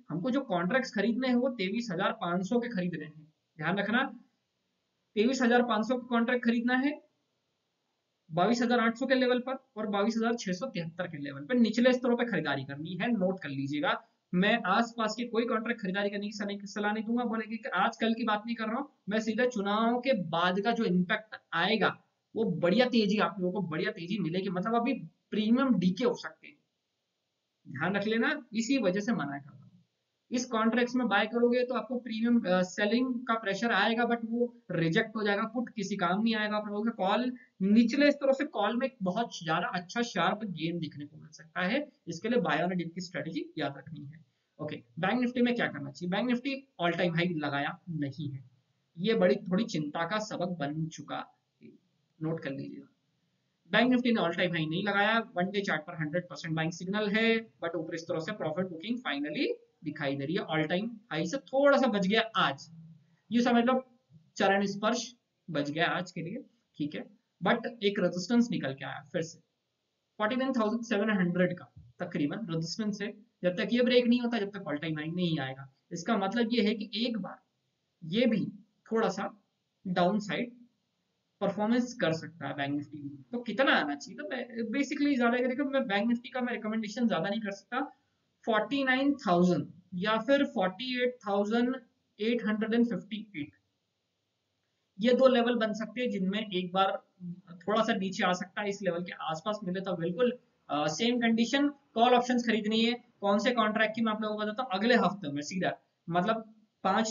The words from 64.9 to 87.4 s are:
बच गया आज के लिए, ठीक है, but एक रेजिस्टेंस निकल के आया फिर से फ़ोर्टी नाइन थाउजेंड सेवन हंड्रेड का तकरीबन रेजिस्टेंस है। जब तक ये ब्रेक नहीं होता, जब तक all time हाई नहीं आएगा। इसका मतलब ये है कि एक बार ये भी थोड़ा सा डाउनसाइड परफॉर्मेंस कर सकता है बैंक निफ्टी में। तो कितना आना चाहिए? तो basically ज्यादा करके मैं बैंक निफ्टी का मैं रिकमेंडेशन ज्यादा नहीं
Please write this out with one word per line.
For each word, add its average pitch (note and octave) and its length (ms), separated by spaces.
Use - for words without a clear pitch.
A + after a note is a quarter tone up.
बच C#3+ 220
गया E3 160
आज E3+ 260
के E3 100
लिए, G#3+ 200
ठीक D3 140
है, A3 100
but G#3 260
एक G3+ 340
रेजिस्टेंस F#3 500
निकल C#3 240
के C#3+ 100
आया C#3 160
फिर E3+ 100
से - 160
फ़ोर्टी G#3+ 180
नाइन C4 160
थाउजेंड A3+ 320
सेवन G#3+ 280
हंड्रेड F3 460
का - 140
तकरीबन F3 500
रेजिस्टेंस E3 520
है। D4+ 100
जब F3+ 140
तक A3 160
ये B3 120
ब्रेक B3 220
नहीं A#3+ 140
होता, A#3 180
जब G3 120
तक G3 140
all D3 180
time D#3+ 160
हाई D#3 120
नहीं F3 300
आएगा। C3+ 280
इसका G#3 260
मतलब G#3+ 340
ये A#3+ 100
है G#3 120
कि - 160
एक A3+ 120
बार F3+ 200
ये G3+ 240
भी G3+ 180
थोड़ा A3 160
सा G3 200
डाउनसाइड F#3 680
परफॉर्मेंस G#3+ 600
कर D#3+ 120
सकता D3+ 360
है C#3+ 80
बैंक C#3+ 180
निफ्टी D3 240
में। - 240
तो A#3+ 80
कितना C4+ 340
आना D3 220
चाहिए? - 200
तो A#3+ 560
basically C#4+ 440
ज्यादा A#3+ 220
करके C4 260
मैं C4+ 220
बैंक D4 220
निफ्टी A#3+ 220
का B3+ 100
मैं A#3+ 120
रिकमेंडेशन A3 560
ज्यादा F3+ 200
नहीं G#3+ 120